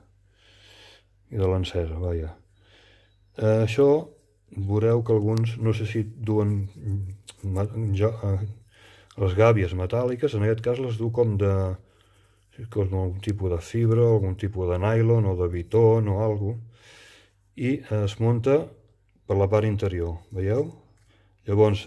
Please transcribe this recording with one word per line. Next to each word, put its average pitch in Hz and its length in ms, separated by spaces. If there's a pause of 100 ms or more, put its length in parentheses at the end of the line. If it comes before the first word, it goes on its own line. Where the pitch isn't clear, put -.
(1300)
i 110 80
de 95 80
l'encesa, 87 500
vaja. 85 320 (1080)
Eh, 110 280
això, 139 220 (800)
veureu 113 340
que 117 100
alguns, 110 460
no 113 160
sé 113 140
si 110 160 (240)
duen 104 260 (880)
ma-, 98 240 (320)
ja, 110 140 (160)
eh, 98 180 (720)
les 92 160
gàbies 101 400
metàl·liques, 117 640
en 104 100
aquest 113 160
cas 123 160
les 123 220
du 117 100
com 117 300
de, 101 100 (1200)
com 101 160
algun 92 380
tipus 98 260
de 85 80
fibra, 117 480
algun 98 320
tipus 92 320
de 90 100
nylon 113 520
o - 80
de 87 100
vitón 110 600
o 98 100
algo, 104 320 (1040)
i 123 180 (220)
es 101 240
munta 120 400 (640)
per 101 80
la 98 160
part 107 160
interior, 92 480 (160)
veieu? 104 380 (800)
Llavors, 104 400